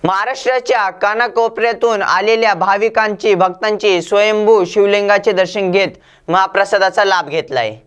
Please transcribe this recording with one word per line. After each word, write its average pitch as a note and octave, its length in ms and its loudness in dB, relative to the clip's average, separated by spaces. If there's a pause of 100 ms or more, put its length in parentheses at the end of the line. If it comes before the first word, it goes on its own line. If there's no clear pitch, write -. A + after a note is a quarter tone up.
महाराष्ट्राच्या A#3 880 -2
कानाकोपऱ्यातून A3+ 1080 -2
आलेल्या G#3+ 520 0
भाविकांची, G#3 800 0
भक्तांची F#3 680 0
स्वयंभू G#3+ 640 2
शिवलिंगाचे G3+ 640 2
दर्शन F#3 400 -2
घेत F#3+ 160 2 (400)
महाप्रसादाचा F#3+ 800 0
लाभ F3+ 240 0
घेतलाय. B2+ 460 -4 (120)